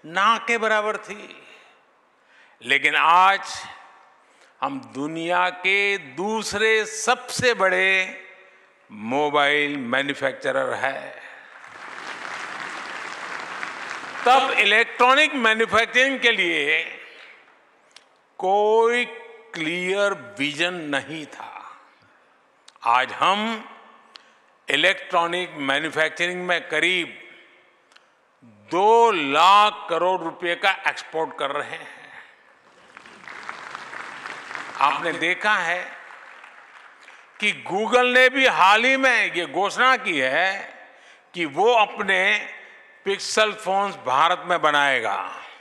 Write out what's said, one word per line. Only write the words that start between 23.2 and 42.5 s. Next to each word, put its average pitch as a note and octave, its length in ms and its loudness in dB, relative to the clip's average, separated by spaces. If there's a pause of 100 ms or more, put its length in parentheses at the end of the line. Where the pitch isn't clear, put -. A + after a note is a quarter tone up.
इलेक्ट्रॉनिक E3+ 840 0
मैन्युफैक्चरिंग D#3 960 -4
में E3+ 220 -2
करीब E3+ 560 -2 (1160)
दो F3+ 680 4
लाख F#3 800 4
करोड़ F3 320 0
रुपए E3+ 340 -6
का F#3+ 160 0
एक्सपोर्ट D#3+ 680 -4
कर C#3 140 -4
रहे C#3+ 180 -6
हैं। - 540 -18 (2500)
आपने D3 300 0
देखा F3 420 -2
है F3+ 440 -4 (1400)
कि F3 320 -4
Google A#3 420 2
ने B3+ 160 8
भी C4+ 180 2
हाल G3 360 6
ही C4+ 140 4
में A#3 360 2
ये E3+ 120 -2
घोषणा G3+ 520 2
की F3 220 -2
है E3+ 540 0 (600)
कि E3+ 120 -4
वो F3+ 280 2
अपने G3+ 800 0 (520)